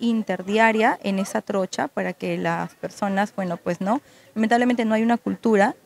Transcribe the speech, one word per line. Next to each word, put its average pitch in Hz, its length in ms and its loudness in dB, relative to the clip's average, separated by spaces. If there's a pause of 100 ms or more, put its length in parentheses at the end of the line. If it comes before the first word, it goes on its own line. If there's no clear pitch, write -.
interdiaria 220 1040 2
en 196 160 0
esa 208 200 -4
trocha 190 460 -4
para 185 260 -6
que 175 240 -4
las 175 380 -4
personas, 196 600 -4
bueno, 180 220 -4
pues 175 220 -4
no, 214 200 0 (340)
lamentablemente 240 500 2
no 220 120 2
hay 220 80 2
una 233 140 2
cultura, 208 680 2